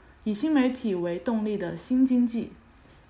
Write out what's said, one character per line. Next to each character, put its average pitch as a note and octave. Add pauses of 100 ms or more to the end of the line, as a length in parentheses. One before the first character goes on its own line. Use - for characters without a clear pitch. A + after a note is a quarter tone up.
(240)
以 G#3+
新 D4+
媒 C4
体 A#3
为 F3
动 A3
力 G#3+
的 E3+
新 B3+
经 B3
济。 A#3 (560)